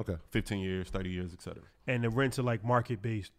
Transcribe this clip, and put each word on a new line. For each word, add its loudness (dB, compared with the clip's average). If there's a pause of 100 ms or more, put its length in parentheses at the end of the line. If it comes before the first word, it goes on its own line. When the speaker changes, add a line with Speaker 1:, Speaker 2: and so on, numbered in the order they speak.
Speaker 1:
Okay. -2 (140)
Speaker 2:
Fifteen 0
years, -2
thirty -2
years, -4
et -18
cetera. -12 (240)
Speaker 3:
And 2
the 2
rents 2
are, 2
like, 0
market 2
based? -2